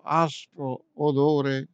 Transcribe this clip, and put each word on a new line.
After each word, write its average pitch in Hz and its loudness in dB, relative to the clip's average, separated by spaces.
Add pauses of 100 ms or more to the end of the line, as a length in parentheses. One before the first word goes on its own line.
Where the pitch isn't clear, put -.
aspro 147 -4 (100)
odore 139 0